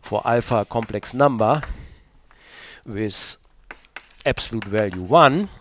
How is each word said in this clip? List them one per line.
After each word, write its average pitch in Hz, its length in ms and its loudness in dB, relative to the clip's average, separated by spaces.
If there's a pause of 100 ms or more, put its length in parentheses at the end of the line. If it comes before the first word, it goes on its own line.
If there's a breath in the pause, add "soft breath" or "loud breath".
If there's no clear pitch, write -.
for 104 240 -4
alpha 120 400 2
complex 110 480 -4
number 131 480 2 (1200 loud breath)
with 107 520 -6 (880)
absolute 113 400 -2
value 98 360 -2
one 143 480 6 (120)